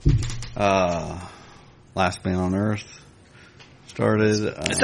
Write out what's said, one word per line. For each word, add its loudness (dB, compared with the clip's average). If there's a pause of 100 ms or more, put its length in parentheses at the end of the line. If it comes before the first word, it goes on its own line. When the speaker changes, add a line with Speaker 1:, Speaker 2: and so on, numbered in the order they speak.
(560)
Speaker 1:
Uh, 2 (760)
Last 0
Man 0
on 0
Earth -4 (840)
started. 0
Speaker 2:
Is 0
that -2